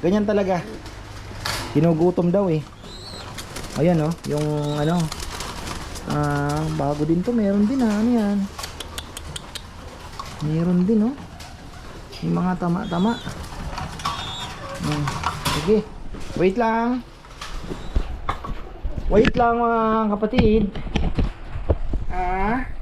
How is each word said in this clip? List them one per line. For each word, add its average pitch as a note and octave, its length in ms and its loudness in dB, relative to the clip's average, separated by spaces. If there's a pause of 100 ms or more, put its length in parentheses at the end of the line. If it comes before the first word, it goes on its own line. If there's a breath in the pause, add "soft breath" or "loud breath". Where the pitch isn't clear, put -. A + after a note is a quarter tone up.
Ganyan G#3 240 4
talaga. F#3+ 320 4 (1120)
Ginugutom E3+ 560 6
daw, G3 160 4
eh. D#3+ 160 2 (1200)
Ayan, D#3+ 240 4
oh. E3 80 0 (160)
Yung, D3 160 0 (320)
ano. D#3+ 240 2 (1120)
Ah, D3 480 0 (160)
bago D3 320 0
din F3 160 2
to. A#3+ 80 0
Meron G#3 320 4
din, C4 160 2
ah. G#3+ 160 4
Ano A3 160 4
yan? G#3 240 2 (2000)
Meron E3+ 400 4
din, A3 240 6
oh. C#4+ 60 -4 (1040)
Yung E3+ 160 2
mga F3+ 240 2
tama-tama. F3 560 0 (1600)
Hmm. D3 260 0 (540)
Sige. G3+ 240 4 (560)
Wait F#3+ 160 4
lang. A#3 480 2 (2000)
Wait A3 240 8
lang, A#3 240 4
mga A#3 220 4 (340)
kapatid. A3 480 4 (1400)
Ah. F#3+ 560 0 (180)